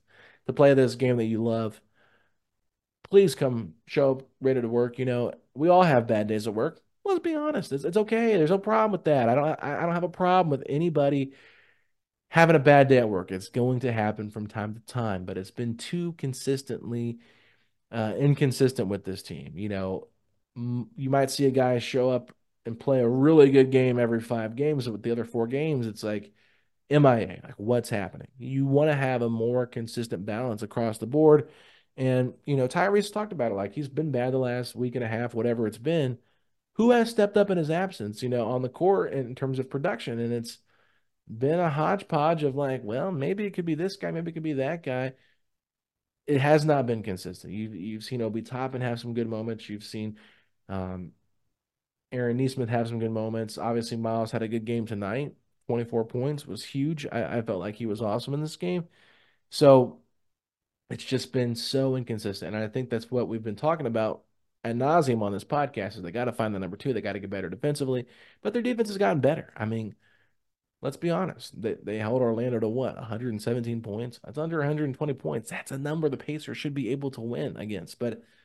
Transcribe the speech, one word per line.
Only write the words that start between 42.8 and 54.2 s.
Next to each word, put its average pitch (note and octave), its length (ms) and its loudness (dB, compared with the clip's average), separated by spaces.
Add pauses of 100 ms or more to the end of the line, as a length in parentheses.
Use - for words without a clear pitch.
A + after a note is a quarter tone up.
well, C3 260 -4
maybe F#3 360 -2
it F#3 80 -8
could F3+ 100 -6
be E3 120 -2
this F#3+ 200 -4
guy, E3+ 140 -8
maybe E3 200 -6
it E3 40 -10
could D#3+ 80 -10
be D#3 120 -4
that C#3+ 280 -4
guy. C3 320 -4 (1120)
It D3 140 2
has D3 260 6
not C#3 200 2
been A2+ 160 -2
consistent. F2+ 500 -10
You've, A2 220 -10
you've G#2+ 300 -10
seen B2+ 160 -6
Obi A2+ 220 -4
Toppin B2+ 400 -8
have A#2+ 180 -4
some A#2 140 -10
good A#2 140 -4
moments. A2 420 -8
You've G#2 140 -12
seen, G#2+ 340 -10 (500)
um, F#2 440 -8 (1000)
Aaron B2 280 0
Nesmith C3 320 -2
have A#2 180 0
some A#2 100 -6
good A2+ 120 -2
moments. A2 480 -6
Obviously, A#2 400 -2
Miles A2+ 320 -2